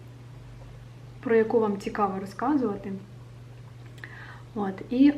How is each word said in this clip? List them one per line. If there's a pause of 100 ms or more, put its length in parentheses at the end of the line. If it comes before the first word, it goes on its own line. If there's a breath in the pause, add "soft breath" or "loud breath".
(1200)
про
яку
вам
цікаво
розказувати. (1600 loud breath)
От. (160)
І